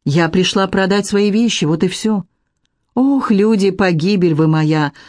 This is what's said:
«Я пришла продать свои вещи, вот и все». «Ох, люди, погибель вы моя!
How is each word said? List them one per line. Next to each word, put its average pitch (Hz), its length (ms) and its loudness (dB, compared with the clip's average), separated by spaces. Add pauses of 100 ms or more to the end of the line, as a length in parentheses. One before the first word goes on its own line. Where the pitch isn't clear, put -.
«Я 165 240 0
пришла 185 400 0
продать 196 360 0
свои 202 280 0
вещи, 220 320 -2
вот 156 180 -2
и 185 60 2
все». 208 340 -4 (720)
«Ох, 262 380 0
люди, 196 400 2
погибель 180 640 0
вы 160 120 2
моя! 156 460 0 (160)